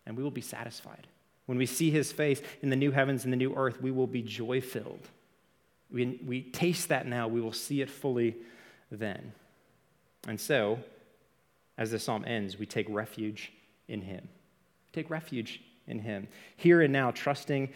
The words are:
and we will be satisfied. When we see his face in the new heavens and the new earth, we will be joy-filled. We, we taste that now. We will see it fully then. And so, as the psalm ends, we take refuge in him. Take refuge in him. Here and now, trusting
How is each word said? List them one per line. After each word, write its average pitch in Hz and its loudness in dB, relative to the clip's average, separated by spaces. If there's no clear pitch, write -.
and 113 -10
we 131 -4
will 143 -2
be 123 -6
satisfied. - -12
When 127 -2
we 127 4
see 156 2
his 147 4
face 147 2
in 139 2
the 135 4
new 139 4
heavens 135 4
and 127 0
the 127 2
new 131 2
earth, 131 0
we 131 0
will 127 2
be 120 -2
joy-filled. 113 -4
We, 127 -2
we 123 -4
taste - 0
that 131 2
now. 120 0
We 117 2
will 113 -2
see 139 -2
it 131 -4
fully 120 0
then. 107 -8
And 110 -4
so, 117 2
as 113 -2
the 113 0
psalm 110 -4
ends, 101 -4
we 107 -6
take 107 -2
refuge 107 -6
in 110 -6
him. 92 -10
Take 160 -8
refuge 143 -6
in 113 -8
him. 104 -6
Here 170 10
and 143 8
now, 135 4
trusting 139 -2